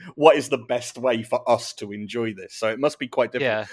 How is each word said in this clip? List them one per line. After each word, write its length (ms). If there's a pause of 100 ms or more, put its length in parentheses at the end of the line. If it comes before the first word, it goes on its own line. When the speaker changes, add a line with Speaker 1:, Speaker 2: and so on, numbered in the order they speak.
(160)
Speaker 1:
"What 200
is 140
the 80
best 400
way 260
for 260
us 240
to 180
enjoy 420
this?" 200
So 160
it 100
must 180
be 100
quite 240
different. 280
Speaker 2:
Yeah. 120